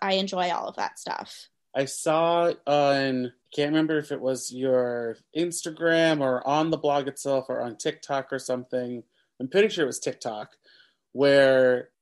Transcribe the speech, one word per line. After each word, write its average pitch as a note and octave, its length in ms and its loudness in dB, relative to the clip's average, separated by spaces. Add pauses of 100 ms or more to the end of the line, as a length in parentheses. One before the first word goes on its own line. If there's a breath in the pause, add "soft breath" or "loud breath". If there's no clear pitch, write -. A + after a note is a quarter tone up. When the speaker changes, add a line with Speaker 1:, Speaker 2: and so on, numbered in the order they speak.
Speaker 1:
I G3 140 0
enjoy F#3+ 360 0
all - 180 -4
of - 80 -12
that - 220 -6
stuff. - 500 -10 (260)
Speaker 2:
I C3+ 100 0
saw E3+ 680 0 (140)
on, C#3 680 2 (220)
can't D3 180 0
remember D#3 260 2
if D3 120 -6
it D3 100 -6
was B2+ 320 -4
your B2 680 0 (180)
Instagram E3 840 2
or B2+ 260 0
on D#3 240 2
the D#3 80 0
blog C#3+ 300 0
itself C3+ 400 -2
or A#2+ 120 -4
on A#2+ 160 -6
TikTok - 560 -6
or C3+ 60 -2
something, B2 640 -6 (340)
I'm C3 100 -6
pretty G3+ 200 4
sure F3+ 160 -2
it - 20 2
was A#2 140 -6
TikTok, A2 560 -8 (560 soft breath)
where C3 800 4 (120)